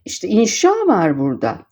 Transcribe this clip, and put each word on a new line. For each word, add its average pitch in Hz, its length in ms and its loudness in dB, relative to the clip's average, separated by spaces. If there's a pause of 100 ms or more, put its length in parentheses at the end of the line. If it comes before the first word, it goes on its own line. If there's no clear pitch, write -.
İşte - 220 -10
inşa 220 440 2 (160)
var 165 320 2
burada, 117 400 -4 (120)